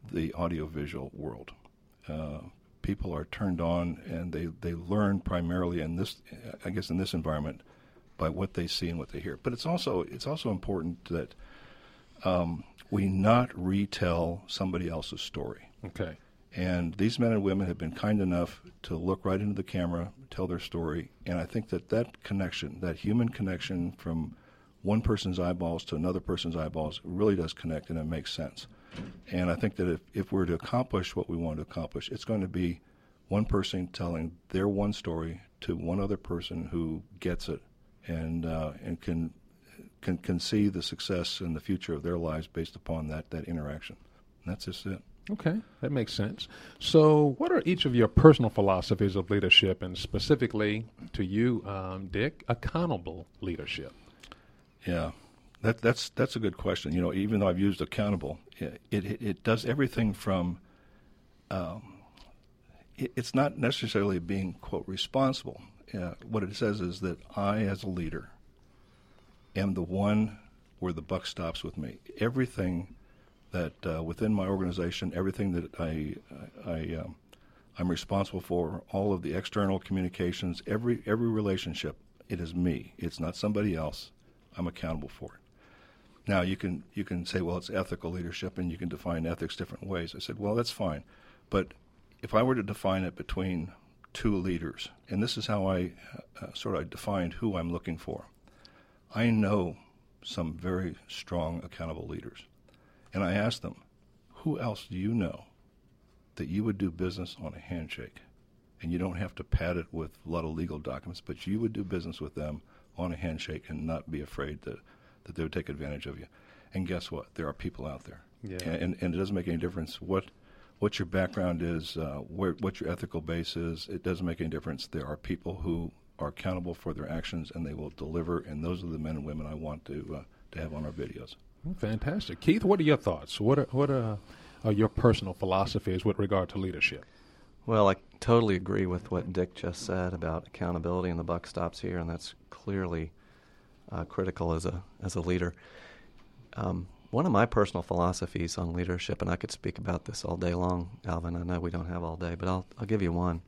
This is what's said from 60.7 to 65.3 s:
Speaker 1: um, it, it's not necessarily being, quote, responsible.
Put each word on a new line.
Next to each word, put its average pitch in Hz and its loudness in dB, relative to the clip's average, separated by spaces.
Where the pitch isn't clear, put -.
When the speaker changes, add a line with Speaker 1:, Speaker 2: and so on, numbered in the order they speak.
Speaker 1:
um, 92 -6
it, - -6
it's 120 -4
not 143 4
necessarily 107 2
being, 92 -2
quote, - -6
responsible. - 0